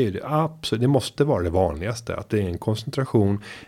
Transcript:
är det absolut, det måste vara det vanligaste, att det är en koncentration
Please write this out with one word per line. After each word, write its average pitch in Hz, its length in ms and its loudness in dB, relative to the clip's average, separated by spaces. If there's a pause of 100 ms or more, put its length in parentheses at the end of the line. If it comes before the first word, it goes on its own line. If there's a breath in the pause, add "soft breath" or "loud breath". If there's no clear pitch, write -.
är 98 60 0
det 95 120 -6
absolut, 151 580 -2
det 127 60 4
måste 143 360 2
vara 120 200 2
det 87 60 0
vanligaste, 87 640 0
att - 140 -10
det 104 120 2
är 95 60 0
en 87 100 -4
koncentration 107 840 0 (240 loud breath)